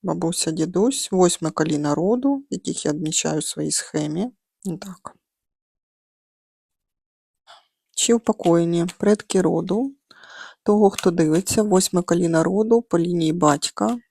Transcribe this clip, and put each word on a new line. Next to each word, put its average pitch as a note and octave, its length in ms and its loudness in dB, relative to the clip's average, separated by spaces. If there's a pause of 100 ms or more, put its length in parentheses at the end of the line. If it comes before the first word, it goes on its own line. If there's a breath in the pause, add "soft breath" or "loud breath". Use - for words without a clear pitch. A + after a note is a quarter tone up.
Бабуся, E3+ 480 -2
дідусь, F3 600 -2
восьме F3 400 2
коліно D3 440 -2
роду, B3+ 540 0
яких - 360 -6
я D3+ 60 0
відмічаю D#3 480 -2
в D3 40 -6
своїй D#3 280 -6
схемі. D#3 600 -4 (500)
Так. - 340 -18 (2750 loud breath)
Чи - 180 0
упокоєні E3+ 760 2 (100)
предки G3+ 440 0
роду, F#3 540 -2 (680 loud breath)
того, G#3 260 4
хто - 220 0
дивиться, E3+ 520 2
восьме F#3 380 2
коліно E3+ 420 2
роду A3 380 2
по F3 180 0
лінії E3+ 340 0
батька D#3 640 0 (140)